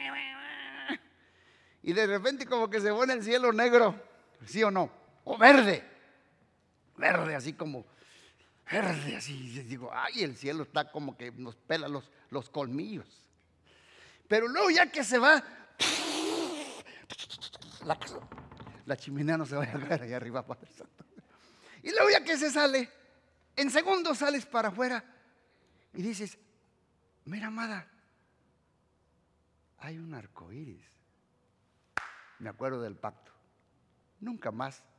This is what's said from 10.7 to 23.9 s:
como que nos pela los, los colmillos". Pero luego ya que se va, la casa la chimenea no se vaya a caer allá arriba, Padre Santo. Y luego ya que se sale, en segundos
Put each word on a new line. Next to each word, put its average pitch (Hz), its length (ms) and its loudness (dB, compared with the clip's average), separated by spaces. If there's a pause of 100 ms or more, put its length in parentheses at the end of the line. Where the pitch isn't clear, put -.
como 147 260 -8
que 123 160 -14
nos 120 240 -14
pela 160 320 -4
los, 143 220 -8 (200)
los 135 200 -8
colmillos". 147 580 -8 (1200)
Pero 220 180 4
luego 349 240 2
ya 349 200 6
que 285 140 -4
se 226 140 2
va, 277 240 8 (2500)
la - 140 -4
casa - 220 -12 (680)
la 135 100 -2
chimenea 147 400 -2
no 160 100 -4
se 131 80 -8
vaya 143 220 -4
a 139 120 -8
caer 151 140 0
allá 120 140 -8
arriba, 120 300 -8
Padre - 260 -14
Santo. - 320 -20 (760)
Y - 80 -8
luego 427 200 8
ya - 140 6
que 330 120 0
se 294 140 0
sale, 269 380 2 (680)
en 277 140 2
segundos 330 480 2